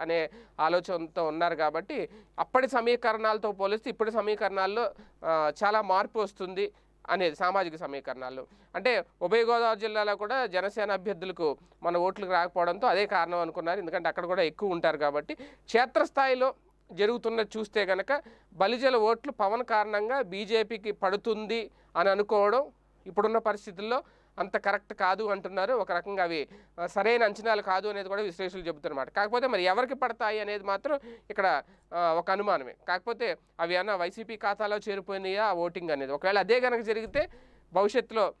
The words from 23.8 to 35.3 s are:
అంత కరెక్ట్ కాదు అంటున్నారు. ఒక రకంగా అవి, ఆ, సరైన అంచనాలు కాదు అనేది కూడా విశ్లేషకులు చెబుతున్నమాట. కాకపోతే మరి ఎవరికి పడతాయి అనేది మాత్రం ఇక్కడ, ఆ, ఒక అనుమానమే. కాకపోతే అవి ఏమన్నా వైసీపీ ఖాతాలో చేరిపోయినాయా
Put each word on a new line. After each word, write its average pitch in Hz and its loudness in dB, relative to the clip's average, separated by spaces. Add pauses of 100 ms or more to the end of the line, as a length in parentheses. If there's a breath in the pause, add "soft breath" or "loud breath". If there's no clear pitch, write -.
అంత 175 -2
కరెక్ట్ 202 -2
కాదు 196 0
అంటున్నారు. 196 -2
ఒక 202 0
రకంగా 190 -2
అవి, 160 -2 (320 loud breath)
ఆ, 175 -4
సరైన 220 2
అంచనాలు 208 2
కాదు 196 0
అనేది 202 -6
కూడా 202 -2
విశ్లేషకులు 185 -6
చెబుతున్నమాట. 151 -6
కాకపోతే 220 0
మరి 208 0
ఎవరికి 226 2
పడతాయి 233 -2
అనేది 208 -6
మాత్రం 202 -2 (300 loud breath)
ఇక్కడ, 180 2 (300 soft breath)
ఆ, 170 2
ఒక 175 0
అనుమానమే. 190 0 (140)
కాకపోతే 196 -4 (220)
అవి 170 0
ఏమన్నా 196 0
వైసీపీ 185 -6
ఖాతాలో 208 -2
చేరిపోయినాయా 196 -4